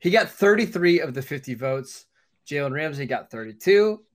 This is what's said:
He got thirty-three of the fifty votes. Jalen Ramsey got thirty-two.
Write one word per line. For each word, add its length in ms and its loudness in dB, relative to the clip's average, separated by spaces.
He 100 0
got 180 2
thirty-three 720 2
of 140 -6
the 80 -6
fifty 320 -10
votes. 500 -8
Jalen 260 -4
Ramsey 340 -6
got 240 -6
thirty-two. 720 2